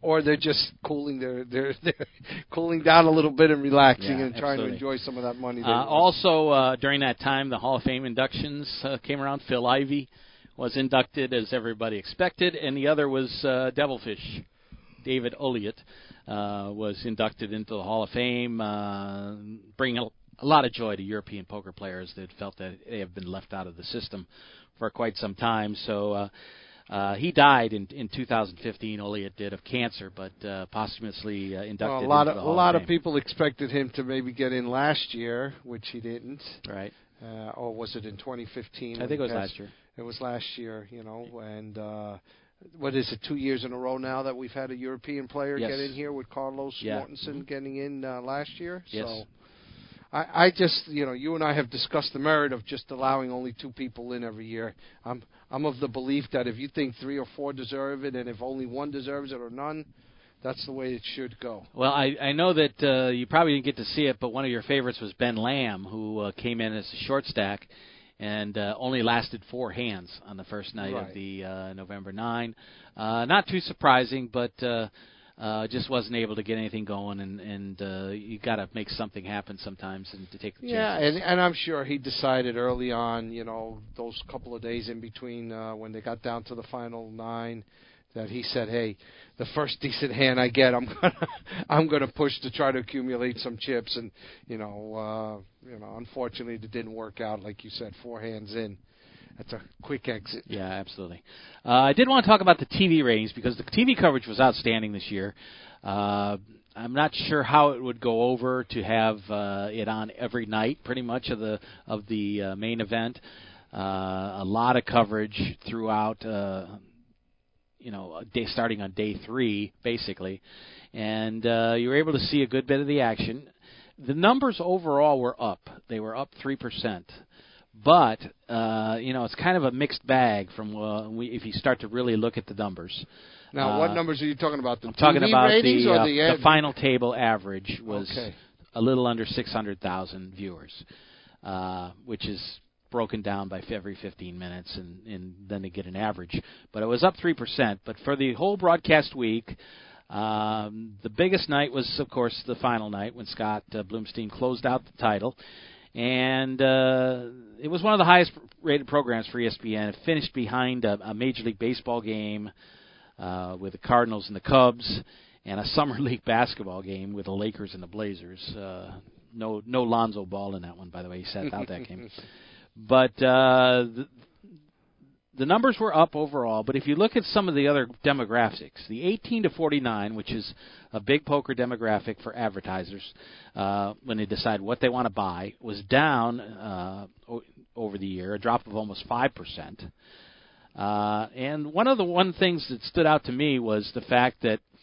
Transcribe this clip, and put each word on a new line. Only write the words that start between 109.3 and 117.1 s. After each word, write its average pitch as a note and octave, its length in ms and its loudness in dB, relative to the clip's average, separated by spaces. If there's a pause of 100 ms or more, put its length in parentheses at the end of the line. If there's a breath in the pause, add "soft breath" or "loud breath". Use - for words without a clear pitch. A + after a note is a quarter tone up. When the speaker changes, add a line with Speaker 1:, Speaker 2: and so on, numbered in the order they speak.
Speaker 2:
uh, G2+ 420 -4
it A2 160 -4
on A2 300 -6
every A#2+ 260 -4
night, A2 400 0
pretty B2+ 180 -4
much, A#2+ 280 -4
of A#2+ 80 -2
the, G#2+ 220 -4 (260 loud breath)
of G#2 220 -6
the, G#2 340 -2
uh, F#2+ 140 -4
main A2+ 260 -4
event. A2+ 360 -2 (540 loud breath)
Uh, - 60 -10 (600)
a G2 40 -4
lot A2+ 320 4
of A#2+ 80 2
coverage G#2+ 720 0 (100)
throughout, A2 600 -2
uh, G2 400 -4 (1120)